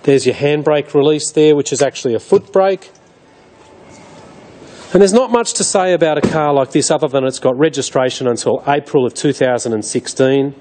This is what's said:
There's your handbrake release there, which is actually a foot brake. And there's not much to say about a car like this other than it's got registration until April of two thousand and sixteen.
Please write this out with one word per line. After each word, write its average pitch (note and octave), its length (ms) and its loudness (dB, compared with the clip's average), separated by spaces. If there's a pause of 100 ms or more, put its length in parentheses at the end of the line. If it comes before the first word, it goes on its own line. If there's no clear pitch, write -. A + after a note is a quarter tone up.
There's C#3 240 2
your B2 80 0
handbrake D3 580 -2
release D3 380 0
there, D3+ 260 4
which C#3+ 160 -4
is C3 80 -4
actually C3+ 340 -2
a A2 60 -4
foot - 320 -2
brake. F#3+ 380 0 (2000)
And F3+ 80 4
there's G3 120 6
not A#3 200 2
much A#3 220 -2
to G3+ 100 -4
say F#3 280 0
about D#3 260 2
a - 20 -2
car D3 340 0
like C3+ 160 0
this D3 180 0
other D3+ 200 0
than C3 160 -2
it's C3 160 -4
got B2+ 180 0
registration C3+ 680 -2
until A#2 400 -2
April C#3+ 360 0
of A#2 80 -4
two - 200 -2
thousand B2 400 -2
and G#2+ 120 -4
sixteen. C3+ 760 -2